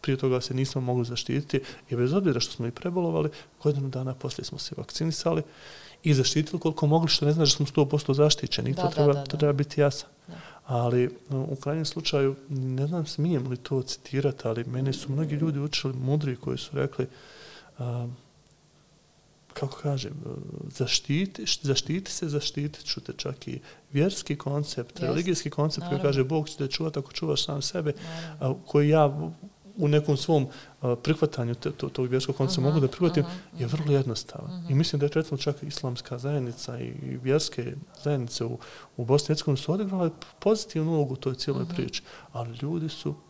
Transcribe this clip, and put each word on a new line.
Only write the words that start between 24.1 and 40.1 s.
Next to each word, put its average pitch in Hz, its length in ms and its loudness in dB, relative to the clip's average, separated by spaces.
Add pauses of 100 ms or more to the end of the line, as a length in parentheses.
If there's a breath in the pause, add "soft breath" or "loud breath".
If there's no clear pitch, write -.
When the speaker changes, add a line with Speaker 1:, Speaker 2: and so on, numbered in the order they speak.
Speaker 1:
koncept, 143 540 -4
Speaker 2:
Jest. - 100 -8
Speaker 1:
religijski 170 480 0
koncept 151 300 0
koji 175 100 -6
Speaker 2:
Naravno. 139 180 2
Speaker 1:
kaže, 135 160 4
„Bog 151 240 0
će - 80 -12
te 139 120 -2
čuvati 156 300 -2
ako 135 140 -8
čuvaš 147 320 0
sam 143 180 -4
sebe”, 151 320 -2
Speaker 2:
Naravno. 165 640 -4
Speaker 1:
a, - 100 -16
koji 147 220 6
ja 151 300 6 (580)
u 165 120 4
nekom 147 280 6
svom, 143 300 4 (360 loud breath)
a, 123 140 2
prihvatanju 120 580 0
te-, - 180 -4
to-, 139 160 -6
tog 131 180 -2
vjerskog 127 300 0
koncepta 135 240 2
Speaker 2:
Mhm, 131 80 4
Speaker 1:
mogu 151 120 6
da 131 80 4
prihvatim, 151 360 2
Speaker 2:
mhm, 180 360 -12
Speaker 1:
je 123 60 0
Speaker 2:
mhm. 123 100 0
Speaker 1:
vrlo 151 160 2
jednostavan. 135 600 -2
Speaker 2:
Mhm. 170 180 -4
Speaker 1:
I - 20 2
mislim 151 260 4
da 143 60 2
je 147 80 2
recimo 156 240 0
čak 139 240 -2
islamska 127 560 -6
zajednica 123 640 -4
i, 123 40 -6
i 131 320 -8
vjerske 127 580 0 (280)
zajednice 127 420 -2
u, 120 140 -4 (380 loud breath)
u 127 80 -4
Bosni 135 200 4
i - 40 -12
Hercegovini 151 300 2
su 151 140 -2
odigrale 190 380 0 (280)